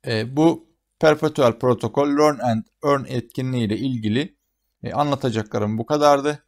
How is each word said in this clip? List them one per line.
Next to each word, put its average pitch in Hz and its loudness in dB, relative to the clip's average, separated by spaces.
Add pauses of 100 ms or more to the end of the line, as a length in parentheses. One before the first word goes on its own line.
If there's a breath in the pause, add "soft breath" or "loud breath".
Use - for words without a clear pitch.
E, 120 -4
bu 160 2 (320)
Perpetual 151 2
Protocol 127 0
Learn 147 2
and 113 -2 (200)
Earn 143 0
etkinliği 127 -4
ile 104 -2
ilgili, 120 -4 (460)
e, 120 -8
anlatacaklarım 113 -2
bu 113 -6
kadardı. 147 2